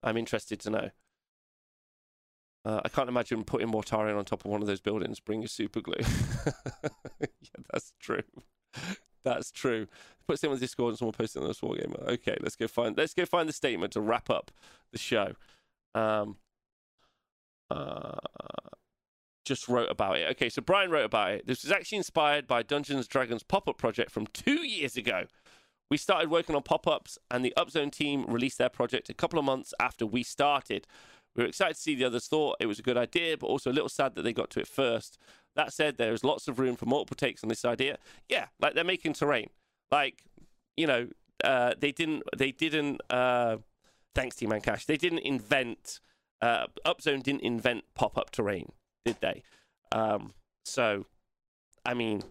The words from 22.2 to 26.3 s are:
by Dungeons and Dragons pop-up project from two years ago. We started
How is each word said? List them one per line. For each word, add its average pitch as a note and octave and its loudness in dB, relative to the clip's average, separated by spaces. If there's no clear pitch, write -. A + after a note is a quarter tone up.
by A#2+ 2
Dungeons C#3+ -2
and B2 -4
Dragons A#2+ 0
pop-up - 0
project A#2 0
from G#2+ -4
two D4+ 0
years D#3+ -4
ago. G#2+ 0
We D3 4
started E3 4